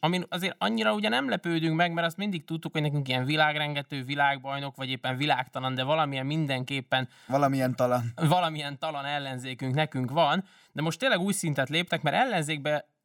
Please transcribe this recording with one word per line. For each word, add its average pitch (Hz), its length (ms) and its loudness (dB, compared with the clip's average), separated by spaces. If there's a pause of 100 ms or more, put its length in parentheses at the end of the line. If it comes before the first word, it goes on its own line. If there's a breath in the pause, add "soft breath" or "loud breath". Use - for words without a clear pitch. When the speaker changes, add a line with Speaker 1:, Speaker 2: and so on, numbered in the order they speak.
Speaker 1:
amin 175 280 2
azért 180 300 -4
annyira 214 340 2
ugye 214 160 0
nem 254 200 0
lepődünk 165 480 0
meg, 175 160 4
mert 170 140 0
azt 165 100 -4
mindig 196 280 -4
tudtuk, 160 280 -6
hogy 156 100 0
nekünk 143 260 0
ilyen 127 160 0
világrengető, 147 800 0
világbajnok, 139 720 -2
vagy 131 140 -6
éppen 131 260 -2
világtalan, 131 580 0
de 127 80 -2
valamilyen 139 440 0
mindenképpen 135 800 -2 (180 soft breath)
Speaker 2:
Valamilyen 135 500 2
talan. 123 400 2
Speaker 1:
valamilyen 156 640 0
talan 151 260 -6
ellenzékünk 131 680 -4
nekünk 139 360 0
van, 160 340 4 (280 soft breath)
de 147 100 -4
most 160 160 -2
tényleg 247 220 2
új 196 120 0
szintet 143 360 0
léptek, 165 340 -2
mert 151 140 2
ellenzékbe 156 720 0 (160)